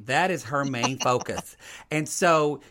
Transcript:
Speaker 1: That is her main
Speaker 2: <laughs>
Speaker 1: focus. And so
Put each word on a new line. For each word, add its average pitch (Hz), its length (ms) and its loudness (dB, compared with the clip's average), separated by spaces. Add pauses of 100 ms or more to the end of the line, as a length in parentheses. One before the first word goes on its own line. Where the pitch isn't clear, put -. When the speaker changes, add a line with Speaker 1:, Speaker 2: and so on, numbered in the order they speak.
Speaker 1:
That 151 260 2
is 151 140 -4
her 139 200 -2
main 127 320 -2
Speaker 2:
<laughs> - 60 -8
Speaker 1:
focus. 123 540 -2 (320)
And 151 180 -2
so 156 520 4 (120)